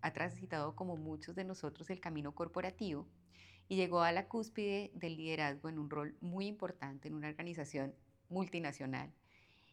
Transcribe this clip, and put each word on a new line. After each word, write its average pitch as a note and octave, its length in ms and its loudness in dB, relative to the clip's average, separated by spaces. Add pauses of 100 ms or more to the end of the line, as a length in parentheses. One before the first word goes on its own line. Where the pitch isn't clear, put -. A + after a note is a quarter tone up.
Ha D#3+ 120 2
transitado, E3+ 600 0
como F3+ 200 -2
muchos D#3 380 -6
de F#3 100 -2
nosotros, E3 460 -6
el F3+ 100 -2
camino D3 360 -2
corporativo F3 720 -2 (600)
y F#3+ 100 2
llegó F3 240 8
a E3+ 100 8
la F3+ 160 4
cúspide G#3 680 0
del E3 240 -2
liderazgo D#3 520 2
en D#3+ 100 -2
un D3 100 -2
rol D3 320 0
muy F3+ 240 -2
importante F3 640 -4
en D3+ 80 -4
una D3+ 140 -2
organización D3+ 680 -2 (340)
multinacional. D3 840 0 (600)